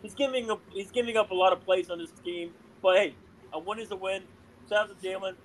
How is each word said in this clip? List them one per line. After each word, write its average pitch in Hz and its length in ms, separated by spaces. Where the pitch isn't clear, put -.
He's 214 120
giving 254 380
up, 202 100
he's 190 200
giving 233 260
up 208 140
a - 40
lot 185 160
of 180 140
plays 185 240
on 170 80
this 165 140
team. 170 280
But 185 140
hey, 190 180
a 156 60
win 202 200
is 220 120
a 196 40
win. 190 260
Shout 208 200
out 185 120
to 185 60
Jalen. 190 260